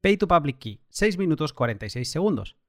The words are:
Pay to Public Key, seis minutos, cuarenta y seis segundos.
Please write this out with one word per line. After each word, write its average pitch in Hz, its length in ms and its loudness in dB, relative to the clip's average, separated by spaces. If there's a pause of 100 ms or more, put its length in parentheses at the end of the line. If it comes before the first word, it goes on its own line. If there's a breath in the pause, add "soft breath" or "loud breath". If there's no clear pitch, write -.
Pay 196 160 4
to 196 100 0
Public 151 320 2
Key, 107 300 -14
seis 208 280 0
minutos, 156 360 0
cuarenta 113 340 -2
y 98 40 -8
seis 123 200 -6
segundos. 160 460 -2 (120)